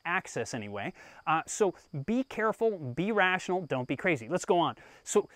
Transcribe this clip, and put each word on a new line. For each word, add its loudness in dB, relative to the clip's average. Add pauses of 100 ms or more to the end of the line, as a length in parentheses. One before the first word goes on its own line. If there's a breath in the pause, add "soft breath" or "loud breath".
access -2
anyway. -6 (320 loud breath)
Uh, 2
so 2 (320 loud breath)
be 0
careful, 0
be -2
rational, 2
don't -2
be 0
crazy. 0
Let's -2
go 4
on. 2 (280 loud breath)
So 2